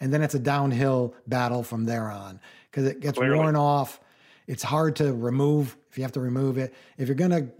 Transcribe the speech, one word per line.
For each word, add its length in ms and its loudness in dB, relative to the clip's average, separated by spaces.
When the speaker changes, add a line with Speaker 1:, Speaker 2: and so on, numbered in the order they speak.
Speaker 1:
and 120 -2
then 100 2
it's 120 0
a 40 0
downhill 760 2
battle 380 -2
from 220 -4
there 220 -2
on 300 -14
'cause 140 -2
it 160 -2
gets 180 -4
Speaker 2:
Clearly. 200 2
Speaker 1:
worn 180 4
off. 420 2
It's 160 -8
hard 340 0
to 160 2
remove 640 0
if 80 -12
you 60 -4
have 80 -6
to 80 -6
remove 380 -2
it. 160 -6
If 100 -2
you're 80 0
gonna 320 2